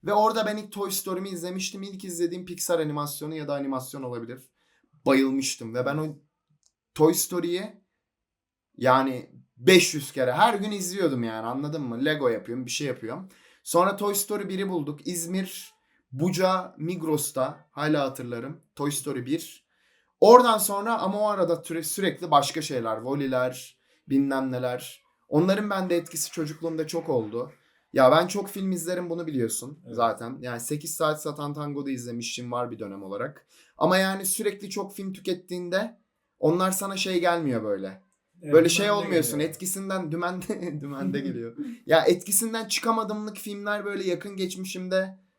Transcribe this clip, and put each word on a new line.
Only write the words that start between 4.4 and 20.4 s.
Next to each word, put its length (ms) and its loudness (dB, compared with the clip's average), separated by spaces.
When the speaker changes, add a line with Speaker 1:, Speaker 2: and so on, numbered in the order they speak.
Speaker 1:
Bayılmıştım 720 2
ve 100 0
ben 120 -2
o 180 -4
Toy 180 6
Story'yi 500 -2
yani 520 2
beş 360 8
yüz 180 -6
kere 220 0
her 200 4
gün 180 -2
izliyordum 520 -2
yani, 240 -4
anladın 340 -4
mı? 240 -4
Lego 240 2
yapıyorum, 360 -4
bir 60 -8
şey 160 -4
yapıyorum. 420 -8
Sonra 320 2
Toy 200 -2
Story 340 -4
biri 200 -2
bulduk. 380 -6
İzmir, 680 -6
Buca, 680 0
Migros'ta 920 -4
hala 320 0
hatırlarım. 580 -8
Toy 160 -2
Story 340 -6
bir. 400 -8
Oradan 380 12